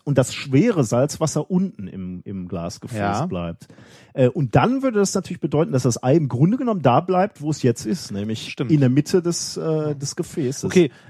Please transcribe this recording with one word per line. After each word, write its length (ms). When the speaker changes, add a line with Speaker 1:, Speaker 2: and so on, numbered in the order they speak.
Speaker 1:
und 120
das 160
schwere 520
Salzwasser 680
unten 380
im, 340
im 240
Glasgefäß 500
Speaker 2:
Ja. 280
Speaker 1:
bleibt. 420
Äh, 160
und 260
dann 280
würde 160
das 140
natürlich 280
bedeuten, 320
dass 100
das 180
Ei 140
im 140
Grunde 260
genommen 260
da 200
bleibt, 400
wo 80
es 120
jetzt 240
ist, 280
nämlich 400
Speaker 2:
Stimmt. 180
Speaker 1:
in 80
der 80
Mitte 340
des, 360
äh, 400
des 180
Gefäßes. 480
Speaker 2:
Okay, 280